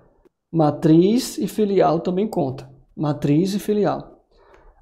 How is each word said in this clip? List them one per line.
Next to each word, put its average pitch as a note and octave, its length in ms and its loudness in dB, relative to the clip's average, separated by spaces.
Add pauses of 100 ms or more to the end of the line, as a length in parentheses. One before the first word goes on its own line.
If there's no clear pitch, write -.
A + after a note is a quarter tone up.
(520)
matriz E3 840 2
e A#3 80 -4
filial F3 540 0
também F#3 280 -2
conta. C3+ 420 -6 (240)
Matriz D3+ 600 0
e G#3 40 -2
filial. F#3+ 640 -4 (600)